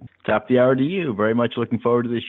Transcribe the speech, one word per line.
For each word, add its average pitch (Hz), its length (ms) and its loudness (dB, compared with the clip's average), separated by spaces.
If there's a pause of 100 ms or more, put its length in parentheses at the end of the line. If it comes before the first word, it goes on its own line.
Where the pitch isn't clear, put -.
(260)
Top - 160 0
of - 60 -14
the 123 120 4
hour 131 160 4
to 131 80 0
you. 165 280 -4
Very 107 220 0
much 117 220 0
looking 117 240 -4
forward 120 240 0
to 117 40 -6
this 117 200 -4